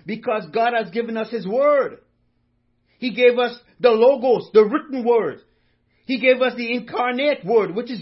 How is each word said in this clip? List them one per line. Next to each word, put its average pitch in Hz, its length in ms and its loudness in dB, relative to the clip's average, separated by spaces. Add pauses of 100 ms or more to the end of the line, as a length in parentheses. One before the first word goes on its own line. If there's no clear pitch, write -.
Because 214 460 -6
God 233 260 0
has 190 140 -4
given 226 240 -6
us 220 140 -6
his 214 180 -8
word. 277 520 0 (1000)
He 240 160 -6
gave 247 260 4
us 240 180 -4 (220)
the 247 120 4
Logos, 233 640 2
the 214 120 8
written 254 400 -6
word. 220 340 0 (640)
He 254 140 -4
gave 254 220 2
us 254 160 0
the 233 160 -6
incarnate 247 720 -4
word, 190 280 0
which 233 160 -6
is 208 120 -10